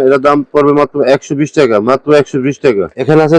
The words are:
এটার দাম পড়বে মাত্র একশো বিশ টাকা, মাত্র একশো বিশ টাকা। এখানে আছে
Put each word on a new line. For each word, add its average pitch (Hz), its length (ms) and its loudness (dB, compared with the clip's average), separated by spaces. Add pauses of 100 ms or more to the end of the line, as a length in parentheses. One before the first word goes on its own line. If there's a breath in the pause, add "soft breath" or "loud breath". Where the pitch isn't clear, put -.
এটার 135 200 2
দাম 147 120 2 (140)
পড়বে 147 280 2
মাত্র 143 160 -4 (180)
একশো - 260 -6
বিশ 139 180 -4
টাকা, 117 180 2 (140)
মাত্র 135 180 -2 (120)
একশো 139 260 -6
বিশ 139 180 -6
টাকা। 101 200 0 (180)
এখানে 156 240 2
আছে 160 120 2